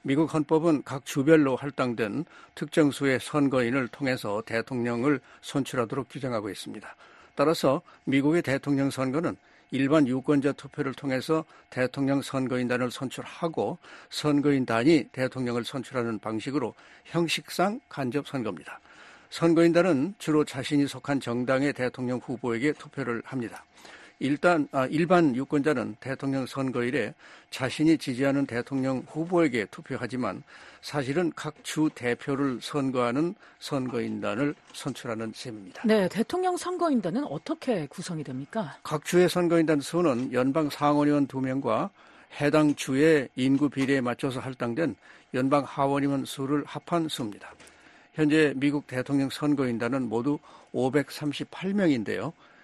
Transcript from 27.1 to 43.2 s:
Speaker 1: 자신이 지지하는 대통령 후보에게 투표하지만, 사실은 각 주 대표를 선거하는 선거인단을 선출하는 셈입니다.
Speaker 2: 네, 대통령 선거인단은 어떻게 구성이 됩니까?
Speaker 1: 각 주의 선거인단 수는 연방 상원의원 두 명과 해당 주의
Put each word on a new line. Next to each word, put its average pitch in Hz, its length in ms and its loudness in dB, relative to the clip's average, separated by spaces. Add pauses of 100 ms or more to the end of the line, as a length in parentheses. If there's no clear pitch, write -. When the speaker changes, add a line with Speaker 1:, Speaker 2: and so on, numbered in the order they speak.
Speaker 1:
자신이 151 480 2
지지하는 139 480 0
대통령 131 600 -4
후보에게 160 640 0
투표하지만, 117 720 -6 (380)
사실은 143 540 -2
각 - 280 -10
주 151 320 0
대표를 127 640 -2
선거하는 135 720 0 (260)
선거인단을 117 920 -4 (200)
선출하는 113 600 -8
셈입니다. 104 500 -14
Speaker 2:
네, 208 240 4
대통령 359 480 -2
선거인단은 285 680 -2
어떻게 214 600 -4
구성이 165 360 -8
됩니까? 139 600 -8
Speaker 1:
각 151 220 -4
주의 180 220 6
선거인단 165 540 4
수는 135 520 0
연방 135 360 2
상원의원 147 560 2
두 131 140 -6
명과 131 500 -2 (500)
해당 147 360 4
주의 139 600 4